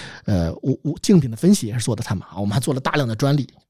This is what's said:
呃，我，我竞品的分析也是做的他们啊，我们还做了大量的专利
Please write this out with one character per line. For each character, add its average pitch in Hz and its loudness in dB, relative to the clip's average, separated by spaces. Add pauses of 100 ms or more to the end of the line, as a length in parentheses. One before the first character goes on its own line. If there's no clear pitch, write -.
(260)
呃， 85 0
我， 127 -2
我 147 -4
竞 190 6
品 131 2
的 110 -10
分 190 4
析 123 0
也 104 -8
是 123 -4
做 110 -2
的 113 -4
他 - -4
们 87 -6
啊， - -20
我 101 -4
们 104 -2
还 131 0
做 139 0
了 127 -4
大 156 -2
量 147 0
的 110 -4
专 139 2
利 135 0 (220)